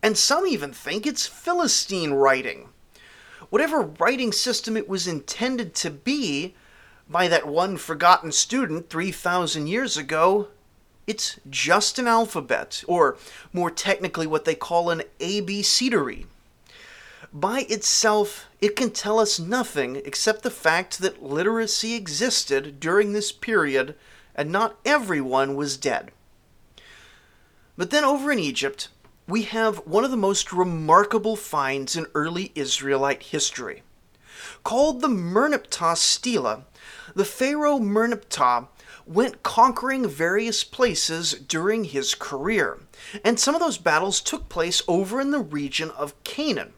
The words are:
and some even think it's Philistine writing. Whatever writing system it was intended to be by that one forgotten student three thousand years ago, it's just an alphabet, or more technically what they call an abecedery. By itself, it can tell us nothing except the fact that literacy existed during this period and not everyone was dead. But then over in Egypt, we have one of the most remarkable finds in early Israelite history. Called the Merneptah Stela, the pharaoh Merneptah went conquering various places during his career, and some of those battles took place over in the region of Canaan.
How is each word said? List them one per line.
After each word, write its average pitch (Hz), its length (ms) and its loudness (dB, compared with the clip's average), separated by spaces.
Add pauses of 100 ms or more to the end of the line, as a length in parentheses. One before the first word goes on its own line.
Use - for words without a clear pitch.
and 214 140 4
some 339 300 2
even 151 260 -2
think 190 340 -6
it's - 200 -4
Philistine 196 840 -2
writing. 135 560 2 (800)
Whatever 294 300 2 (180)
writing 240 320 2
system 220 460 -2
it 214 120 -4
was 185 200 -4
intended 208 680 -4
to 170 140 -4
be 175 640 -4 (540)
by 156 180 2
that 160 220 4
one 180 280 2
forgotten 165 540 4
student 196 600 -2
three 180 200 -2
thousand 175 580 -2
years 233 280 -2
ago, 160 520 2 (580)
it's - 420 -6
just 139 500 2
an 247 80 0
alphabet, 214 800 0
or 165 300 4 (340)
more 175 200 -2
technically 180 560 -2
what 156 180 -2
they 160 100 2
call 170 360 0
an 165 120 -2 (160)
abecedery. 196 1080 -2 (1080)
By 202 360 -4
itself, 208 800 0 (140)
it 208 160 2
can 254 140 0
tell 214 280 0
us 214 200 2
nothing 165 580 -2
except 143 460 -2
the 247 80 -2
fact 170 480 0
that 185 240 -4
literacy 220 720 -2
existed 147 840 -2
during 202 320 2
this 208 200 -2
period 147 640 0 (400)
and 147 160 -4
not 202 340 0
everyone 143 680 2
was 143 220 -4
dead. - 340 -2 (1700)
But 190 140 -4
then 294 140 4
over 285 280 2
in 254 60 2
Egypt, 139 500 -4 (380)
we 220 160 0
have 220 440 -2
one 196 180 2
of 269 60 0
the 262 60 -2
most 196 360 0
remarkable 180 840 4
finds 139 600 -2
in 160 180 -4
early 170 400 -2
Israelite 139 720 0
history. - 580 -6 (840)
Called 254 380 2
the 302 60 2
Merneptah 190 880 0
Stela, 135 680 0 (500)
the 190 120 0
pharaoh 294 520 0
Merneptah 202 880 0 (380)
went 208 360 0
conquering 254 640 2
various 202 560 0
places 170 680 0
during 185 520 -2
his 135 300 -2
career, 147 640 -2 (440)
and 233 160 2
some 285 160 2
of 330 60 2
those 311 180 0
battles 170 440 2
took - 260 -6
place 170 400 -2
over 190 320 2
in 277 100 0
the 294 100 0
region 151 500 -4
of 143 240 -8 (100)
Canaan. 240 540 -4